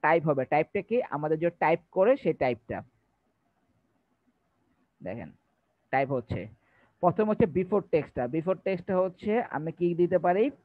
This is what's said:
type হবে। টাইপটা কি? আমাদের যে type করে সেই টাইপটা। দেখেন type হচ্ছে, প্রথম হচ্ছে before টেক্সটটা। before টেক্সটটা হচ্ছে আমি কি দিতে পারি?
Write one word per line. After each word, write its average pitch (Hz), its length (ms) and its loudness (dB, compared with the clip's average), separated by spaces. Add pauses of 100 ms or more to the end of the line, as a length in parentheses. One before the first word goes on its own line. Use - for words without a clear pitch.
type 160 240 4
হবে। 135 160 2
টাইপটা 160 440 0
কি? 240 140 0
আমাদের 156 360 -4
যে 170 120 0 (140)
type 170 160 2 (160)
করে 220 260 4
সেই 165 200 0
টাইপটা। 113 400 -4 (2250)
দেখেন 90 280 -10 (600)
type 135 220 0
হচ্ছে, 110 360 -6 (520)
প্রথম 180 300 2
হচ্ছে 214 160 2
before 185 460 -2
টেক্সটটা। 143 320 -2 (100)
before 175 300 -2
টেক্সটটা 185 320 -4
হচ্ছে 190 460 -2
আমি 156 300 -6
কি 175 220 0
দিতে 175 240 2
পারি? 185 320 2 (140)